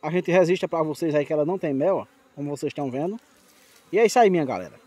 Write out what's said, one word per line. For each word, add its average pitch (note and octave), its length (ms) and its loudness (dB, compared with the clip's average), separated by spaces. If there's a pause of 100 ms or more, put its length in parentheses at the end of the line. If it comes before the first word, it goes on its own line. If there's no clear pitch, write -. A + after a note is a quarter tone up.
A D#3 80 -4
gente F3+ 200 -2
resiste F3+ 380 4
pra E3 140 -2
vocês D#3 320 -2
aí D3 120 2
que D#3+ 60 -4
ela D3+ 120 2
não D#3 140 -2
tem D3+ 160 -4
mel, D#3+ 240 0
ó, G#2+ 80 -8 (280)
como C#3+ 220 -10
vocês C#3+ 140 -6
estão C#3 200 -8
vendo. E3 280 -6 (760)
E F3 60 2
é A#3 80 6
isso A3+ 120 2
aí, A3 120 8
minha E3+ 140 2
galera. F#2 300 -8 (120)